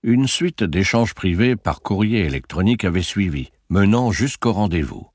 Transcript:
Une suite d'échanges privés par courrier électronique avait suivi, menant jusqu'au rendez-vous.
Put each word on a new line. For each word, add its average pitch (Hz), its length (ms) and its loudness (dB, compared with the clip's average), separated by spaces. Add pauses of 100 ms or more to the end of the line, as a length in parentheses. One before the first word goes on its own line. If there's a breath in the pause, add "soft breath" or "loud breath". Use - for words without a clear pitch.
Une 123 220 4
suite 165 340 -2
d'échanges 98 520 0
privés 101 420 0
par - 240 -4
courrier 104 460 0
électronique 92 580 -2
avait 90 180 0
suivi, 82 480 -4 (200)
menant 104 400 4
jusqu'au 117 420 -2
rendez-vous. 87 640 -2